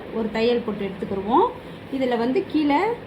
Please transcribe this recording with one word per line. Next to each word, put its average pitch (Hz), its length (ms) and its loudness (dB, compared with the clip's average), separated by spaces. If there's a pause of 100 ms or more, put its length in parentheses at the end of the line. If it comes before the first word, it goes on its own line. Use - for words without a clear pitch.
(160)
ஒரு 214 160 -2
தையல் 233 340 2
போட்டு 202 200 -2
எடுத்துக்கிருவோம். 196 600 2 (480)
இதுல 254 240 0
வந்து 254 300 0
கீழே 294 320 2 (280)